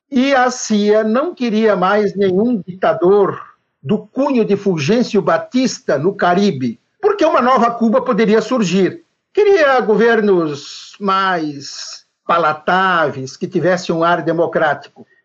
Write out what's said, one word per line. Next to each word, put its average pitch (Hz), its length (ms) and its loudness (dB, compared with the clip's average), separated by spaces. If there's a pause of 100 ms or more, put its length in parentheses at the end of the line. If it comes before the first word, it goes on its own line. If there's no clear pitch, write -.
(120)
E 277 220 2
a 254 160 2
cia 214 540 0
não 262 320 -2
queria 220 400 0
mais 196 400 0
nenhum 196 520 0
ditador 180 720 0 (440)
do 165 160 -2
cunho 254 440 -2
de 196 120 0
Fulgêncio 196 640 0
Batista 175 760 -2
no 175 180 -2
Caribe, 175 640 0 (200)
porque - 240 -2
uma 320 180 2
nova 240 300 2
Cuba 233 300 0
poderia 220 400 2
surgir. 196 640 -2 (300)
Queria 370 480 4
governos 202 1160 0
mais 180 1080 -4 (200)
palatáveis, 165 1120 0
que 180 100 -8
tivessem 180 460 -2
um 165 100 0
ar 170 180 2
democrático. 160 840 -2 (200)